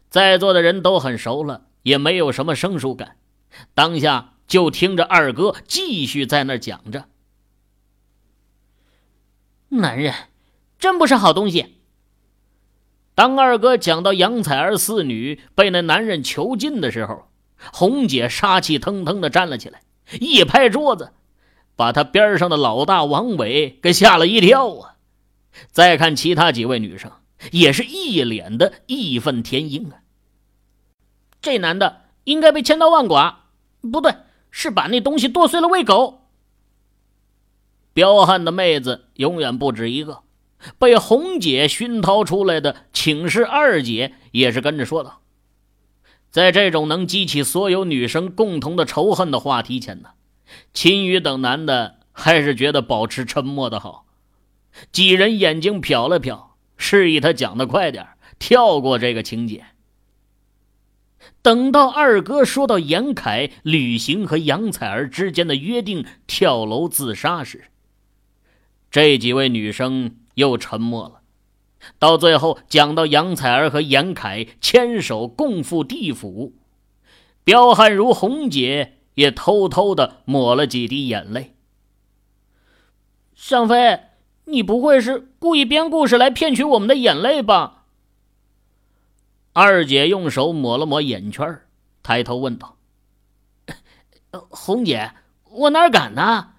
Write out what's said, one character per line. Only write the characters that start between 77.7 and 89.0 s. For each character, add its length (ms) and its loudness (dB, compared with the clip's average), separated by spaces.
悍 180 6
如 220 2
红 340 -4
姐 500 -4
也 180 4
偷 360 0
偷 280 0
地 300 -2
抹 280 2
了 120 2
几 200 -4
滴 220 -6
眼 240 -8
泪。 240 -12
“尚 320 0
飞， 340 4
你 180 -4
不 200 -2
会 180 4
是 380 -6
故 180 0
意 80 2
编 240 0
故 180 0
事 120 4
来 100 4
骗 260 -2
取 80 0
我 160 2
们 80 -4
的 100 4
眼 200 2
泪 260 -2
吧？” 420 0